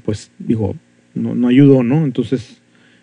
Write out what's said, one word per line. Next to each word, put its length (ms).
pues, 340
digo, 380
no, 200
no 140
ayudó, 340
¿no? 220
Entonces, 560